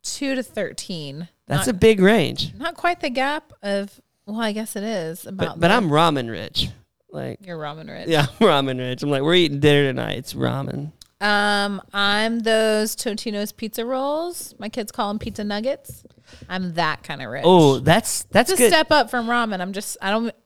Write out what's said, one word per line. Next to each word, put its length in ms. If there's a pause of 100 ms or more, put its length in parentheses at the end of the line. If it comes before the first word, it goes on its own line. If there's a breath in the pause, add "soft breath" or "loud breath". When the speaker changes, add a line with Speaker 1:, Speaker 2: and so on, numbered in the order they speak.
Speaker 1:
two 320
to 80
thirteen. 840 (200)
Speaker 2:
That's 200
Speaker 1:
Not 80
Speaker 2:
a 40
big 200
range. 580
Speaker 1:
not 180
quite 260
the 80
gap 420 (120)
of, 360 (260)
well, 140
I 140
guess 240
it 60
is 420
about 300
Speaker 2:
But, 60
but 80
Speaker 1:
the 40
Speaker 2:
I'm 160
ramen 400
rich. 400 (400)
Like, 360
Speaker 1:
You're 120
ramen 320
rich. 180
Speaker 2:
yeah, 260
<laughs> 60
I'm 80
ramen 300
rich. 260
I'm 60
like, 140
"We're 120
eating 240
dinner 300
tonight. 300
It's 140
ramen." 580 (280)
Speaker 1:
Um, 600 (120)
I'm 460
those 560
Totino's 560
pizza 340
rolls. 760
My 100
kids 220
call 180
'em 100
pizza 240
nuggets. 600 (460 soft breath)
I'm 260
that 280
kinda 240
rich. 180
Speaker 2:
Oh, 340
that's, 520
that's 180
Speaker 1:
It's 100
a 40
Speaker 2:
good. 80
Speaker 1:
step 200
up 200
from 160
ramen. 320
I'm 140
just, 280
I 80
don't, 220 (140)